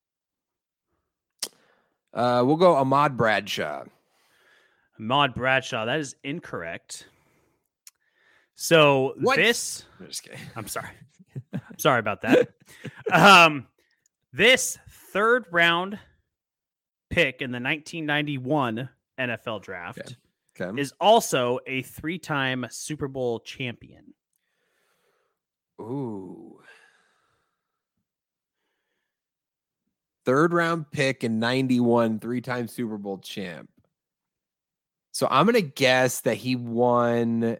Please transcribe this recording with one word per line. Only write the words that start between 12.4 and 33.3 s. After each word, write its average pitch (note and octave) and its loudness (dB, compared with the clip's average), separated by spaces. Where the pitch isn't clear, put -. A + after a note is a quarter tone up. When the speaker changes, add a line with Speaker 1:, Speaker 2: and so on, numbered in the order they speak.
Speaker 2:
Um, E3+ 8
this A3+ 2
third A3+ 0
round E3+ 2
pick C#3+ 0
in B2+ -6
the B2 -6
nineteen D3+ -6
ninety-one C3+ -2
N B2+ -4
F A2+ -8
L G#2+ -8
draft F2+ -14
Speaker 1:
Okay. - -16
Okay. A#2+ -6
Speaker 2:
is C#3 -6
also D3+ 2
a C3 -8
three-time C3+ -6
Super D3+ -10
Bowl B2+ -6
champion. - -14
Speaker 1:
Ooh. G2 -12
Third D3 4
round E3+ -2
pick C3+ -2
in A2+ -2
ninety-one, A#2+ 2
three-time B2 -6
Super A2 -8
Bowl G2 -10
champ. E2+ -12